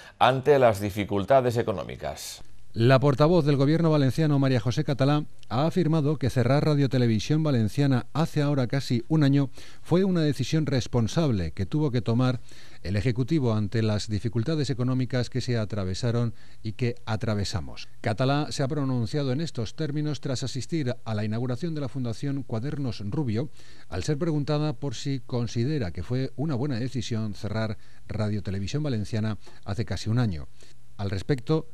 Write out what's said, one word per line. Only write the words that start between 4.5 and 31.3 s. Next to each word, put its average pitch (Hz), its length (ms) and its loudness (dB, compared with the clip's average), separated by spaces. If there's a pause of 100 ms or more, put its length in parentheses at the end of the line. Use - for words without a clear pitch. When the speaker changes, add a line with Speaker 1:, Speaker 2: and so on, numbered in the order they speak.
Speaker 2:
José 123 240 -2
Catalá, 143 400 2 (240)
ha 131 180 0
afirmado 156 520 2
que 131 100 0
cerrar 135 380 4
Radio 143 240 4
Televisión 123 520 2
Valenciana 131 680 2
hace 151 300 0
ahora 143 240 2
casi 127 420 0
un 156 160 6
año 139 240 4 (320)
fue 180 240 2
una 180 160 2
decisión 151 460 2
responsable 117 840 2
que 101 120 -2
tuvo 151 260 0
que 117 120 0
tomar 123 380 2 (420)
el 95 140 -2
Ejecutivo 123 580 2
ante 107 280 0
las 104 260 0
dificultades 120 600 0
económicas 127 600 0
que 127 100 -2
se 120 180 0
atravesaron 110 760 0 (280)
y 110 100 -4
que 120 240 -2 (100)
atravesamos. 101 840 -2 (120)
Catalá 131 500 2
se - 120 -2
ha 131 60 0
pronunciado 135 640 0
en 139 80 0
estos 123 340 -4
términos 151 460 -2
tras 131 220 -2
asistir 131 600 -2
a 113 100 -4
la 107 100 0
inauguración 123 500 -2
de 151 60 -4
la 135 80 -4
Fundación 135 540 -2
Cuadernos 127 640 -4
Rubio, 117 440 -2 (380)
al 92 160 -4
ser 151 140 0
preguntada 151 560 0
por 139 200 -4
si 139 260 -4
considera 120 720 -2
que 90 100 -6
fue 131 340 -2
una 151 180 -2
buena 123 240 0
decisión 110 560 -2
cerrar 110 440 -4 (280)
Radio 107 360 -2
Televisión 98 400 -2
Valenciana 110 560 -2 (260)
hace 101 200 -4
casi 98 260 -4
un 117 80 2
año. 90 300 -2 (480)
Al 98 140 -4
respecto, 147 640 -2